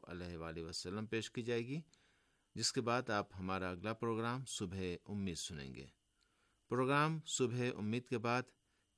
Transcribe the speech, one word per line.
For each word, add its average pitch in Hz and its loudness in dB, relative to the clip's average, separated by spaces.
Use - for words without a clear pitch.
علیہ 87 -8
وآلہ 82 -6
وسلم 92 -4
پیش 113 -2
کی 127 -4
جائے 117 0
گی، 143 -2
جس - 2
کے 131 2
بعد 120 2
آپ 104 2
ہمارا 92 0
اگلا 90 -2
پروگرام 117 0
صبح 98 -2
امید 98 0
سنیں 69 -6
گے۔ 67 -10
پروگرام 143 4
صبح 123 2
امید 107 0
کے 123 2
بعد 120 2